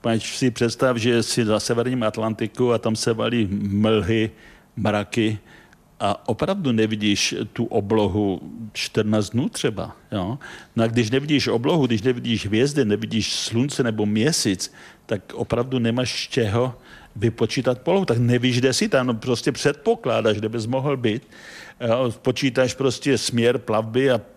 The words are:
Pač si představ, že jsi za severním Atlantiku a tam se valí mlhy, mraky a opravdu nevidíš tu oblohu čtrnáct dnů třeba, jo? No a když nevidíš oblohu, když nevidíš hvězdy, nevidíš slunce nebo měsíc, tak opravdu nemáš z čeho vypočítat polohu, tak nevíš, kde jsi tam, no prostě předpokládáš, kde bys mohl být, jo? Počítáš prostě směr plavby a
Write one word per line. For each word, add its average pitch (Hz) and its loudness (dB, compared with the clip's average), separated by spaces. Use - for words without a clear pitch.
Pač 113 -2
si 131 2
představ, 120 0
že 117 2
jsi 117 0
za 104 2
severním 120 -2
Atlantiku 110 0
a 113 2
tam 110 0
se 120 0
valí 113 0
mlhy, 110 2
mraky 107 0
a 101 -4
opravdu 156 0
nevidíš 107 0
tu 117 -2
oblohu 104 0
čtrnáct 107 0
dnů 123 0
třeba, 95 -6
jo? 104 -4
No 113 2
a - 2
když 117 0
nevidíš 139 0
oblohu, 135 2
když 113 0
nevidíš 120 -2
hvězdy, 131 2
nevidíš 107 0
slunce 131 -2
nebo 107 0
měsíc, 110 0
tak 101 -4
opravdu 123 -2
nemáš 120 -2
z - -16
čeho 120 0
vypočítat 117 0
polohu, 185 2
tak 117 0
nevíš, 120 2
kde 131 4
jsi - 0
tam, 131 2
no 127 0
prostě 123 -2
předpokládáš, 117 0
kde 107 -4
bys 110 -4
mohl 131 -2
být, 120 0
jo? 120 0
Počítáš 127 2
prostě 135 0
směr 120 2
plavby 113 0
a 117 2